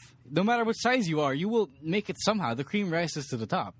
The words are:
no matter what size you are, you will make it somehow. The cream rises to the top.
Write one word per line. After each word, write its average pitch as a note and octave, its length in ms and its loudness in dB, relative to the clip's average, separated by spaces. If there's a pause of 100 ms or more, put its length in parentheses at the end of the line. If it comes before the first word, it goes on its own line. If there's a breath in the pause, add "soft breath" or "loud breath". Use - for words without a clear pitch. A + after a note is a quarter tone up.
(300)
no D#3+ 140 0
matter A#3 240 4
what A3+ 80 2
size A#3+ 320 2
you D3+ 160 2
are, C3+ 100 2
you E3 140 -2
will A3 220 2 (120)
make F3+ 300 -2
it - 80 -6
somehow. F#3+ 340 2
The C3+ 140 -4
cream G3+ 240 0
rises D#3+ 400 -2
to B2+ 80 -4
the A2 80 -4
top. A#2+ 320 -2